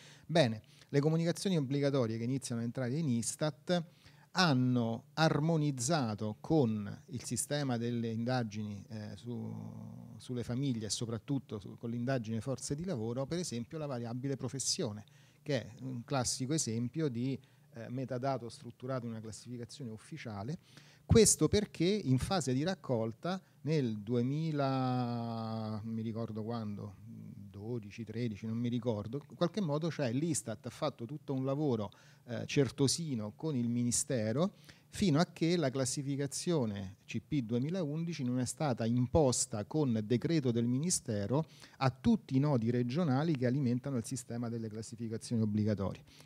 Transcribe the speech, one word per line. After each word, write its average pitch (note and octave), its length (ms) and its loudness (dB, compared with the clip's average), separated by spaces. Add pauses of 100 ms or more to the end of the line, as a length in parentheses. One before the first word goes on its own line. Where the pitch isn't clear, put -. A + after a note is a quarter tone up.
(260)
Bene, C3 340 4 (300)
le C#3+ 100 6
comunicazioni E3 560 2
obbligatorie C3+ 640 2
che A#2 60 -2
iniziano B2 360 -2
a A#2 40 -2
entrare A#2+ 300 -2
in D#3+ 140 0
istat D3+ 720 0 (500)
hanno B2+ 720 4 (100)
armonizzato D3 1200 2
con A2 680 2
il B2 180 -10
sistema C3+ 540 -2
delle A#2 300 -2
indagini, A2 800 -2
eh, G#2+ 280 -10
su, A2 340 -10 (680)
sulle A#2+ 260 -6
famiglie B2 420 -2
e G2 40 -8
soprattutto A2+ 680 -4
su, A2 200 -12
con A#2+ 100 -8
l'indagine A#2 540 -2
forze C3+ 320 -4
di D#3 100 -6
lavoro, B2 400 -4
per E3+ 140 -4
esempio A#2+ 400 -6
la D3+ 80 -6
variabile B2 500 -4
professione, B2 680 -4 (380)
che C3+ 200 -2
è A2 180 -12
un B2 240 -8
classico B2+ 480 0
esempio B2 560 0
di, B2 300 -2 (360)
eh, A2+ 140 -10
metadato B2+ 600 -4
strutturato A#2+ 580 -8
in A#2 60 -6
una A2+ 80 -8
classificazione A2+ 720 -12
ufficiale. A2 680 -8 (480)
Questo G3 400 8
perché G3+ 380 2
in F3 340 2
fase C3+ 340 0
di C3+ 120 0
raccolta E3 760 -2 (200)
nel C3 400 2
duemila, A#2+ 1800 0
non A2+ 100 -6
mi A2 80 -4
ricordo A2 400 -6
quando, G#2 540 -6 (520)
dodici, G#2 540 -8
tredici, A2 420 -6
non A2+ 140 -4
mi A#2+ 100 -2
ricordo, A#2 600 -2
in - 80 -18
qualche F3 240 0
modo, D#3+ 280 0
cioè, C#3+ 240 0
l'istat C#3 540 -2
ha - 40 -8
fatto - 340 -4
tutto C#3+ 280 -8
un C3 120 -2
lavoro, C3+ 480 0 (320)
eh, A2+ 200 -6
certosino C3 920 2
con D#3 180 -4
il A#2+ 140 2
Ministero, A#2+ 840 2 (340)
fino D#3 300 4
a F3 80 6
che E3+ 320 0
la C#3+ 100 2
classificazione C3+ 1400 -2
C A2+ 160 -6
P D3 220 0
duemilaundici D3+ 840 -2
non B2 140 0
è B2 80 0
stata A#2+ 400 0
imposta B2 800 4
con C3 360 2
decreto B2+ 480 2
del A#2 140 2
Ministero B2 840 0 (300)
a C3 120 2
tutti - 440 2
i C3 40 6
nodi C3 320 4
regionali C3+ 680 2
che B2 80 0
alimentano B2+ 540 2
il A2 80 -4
sistema A#2+ 420 -6
delle A2+ 200 -6
classificazioni A2 720 -4
obbligatorie. G#2 600 2 (240)